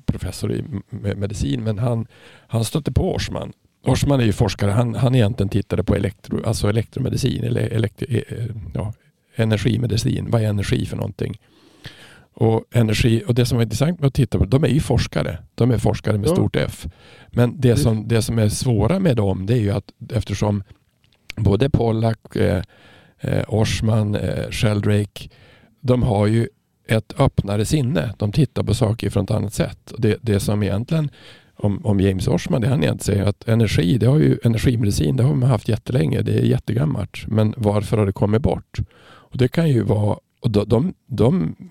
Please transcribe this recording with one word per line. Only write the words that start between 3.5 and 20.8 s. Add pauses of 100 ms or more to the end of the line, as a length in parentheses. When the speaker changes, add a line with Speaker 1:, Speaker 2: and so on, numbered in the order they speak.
Speaker 1:
Orsman
är
ju
forskare,
han,
han
egentligen
tittade
på
elektro-,
alltså
elektromedicin,
eller
elekt-,
eh, (240)
eh, (280)
ja, (420)
energimedicin.
Vad
är
energi
för
någonting? (1000)
Och
energi,
och
det
som
var
intressant
med
att
titta
på,
de
är
ju
forskare. (180)
De
är
forskare
med
Speaker 2:
Ja.
Speaker 1:
stort
F. (400)
Men
det
Speaker 2:
Visst.
Speaker 1:
som,
det
som
är
svåra
med
dem,
det
är
ju
att (220)
eftersom (720)